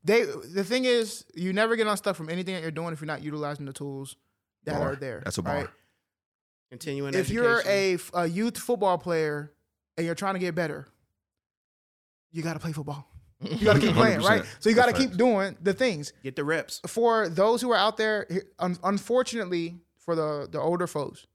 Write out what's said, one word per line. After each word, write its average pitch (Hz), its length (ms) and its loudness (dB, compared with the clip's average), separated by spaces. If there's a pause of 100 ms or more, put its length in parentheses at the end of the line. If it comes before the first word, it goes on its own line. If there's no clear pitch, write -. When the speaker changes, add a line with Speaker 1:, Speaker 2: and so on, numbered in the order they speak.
Speaker 1:
They, 220 180 4
the 147 400 -4
thing 247 220 0
is, 240 400 0 (100)
you 180 180 -4
never 226 220 2
get 220 140 2
unstuck 196 260 0
from 156 140 -10
anything 180 260 -4
that 170 80 -6
you're 160 80 -4
doing 165 220 -6
if 151 80 -10
you're 156 80 -10
not 147 140 -6
utilizing 147 440 -6
the 135 60 -10
tools 139 420 -10 (500)
that - 140 -4
Speaker 2:
Bar. 139 140 0
Speaker 1:
are 139 40 -6
there, 131 280 -10
Speaker 2:
That's - 140 -6
a - 40 -4
bar. - 140 -4
Speaker 1:
right? - 120 -4 (1000)
Speaker 3:
Continuing 139 440 -6
Speaker 1:
If 185 160 2
you're 233 300 2
Speaker 3:
education. 190 120 -2
Speaker 1:
a 196 220 4
f-, - 180 -6
a 175 160 0
youth 208 300 -2
football 196 400 0
player 151 540 -4 (440)
and 165 80 -2
you're 165 120 -2
trying 196 180 -2
to 185 60 -4
get 180 160 -2
better, 151 300 -4 (1500)
you 160 100 -6
gotta 160 160 -4
play 165 140 -6
football. 143 360 -10 (320)
You 202 240 -4
gotta 214 140 8
keep 220 160 4
Speaker 2:
<laughs> - 0 -
Speaker 1:
playing, 220 240 6
right? 110 80 0
Speaker 2:
Hundred 214 160 6
percent. - 200 -14
Speaker 1:
So 208 80 4
you 226 40 6
gotta 240 180 8
Speaker 2:
That's 240 80 0
Speaker 1:
keep 262 100 2
Speaker 2:
facts. 180 80 -4
Speaker 1:
doing 196 440 4
the 190 100 2
things. 190 400 -2 (120)
Speaker 3:
Get 131 120 -8
the 147 80 -4
reps. 151 420 -4
Speaker 1:
For 226 420 2
those 190 340 4
who 247 80 -2
are 226 60 4
out 214 200 2
there, 214 320 0
he-, 175 120 -2 (180)
un-, 175 240 -2
unfortunately 185 960 -2 (200)
for 170 180 -2
the, 151 340 -2
the 156 100 -6
older 170 280 0
folks - 460 -8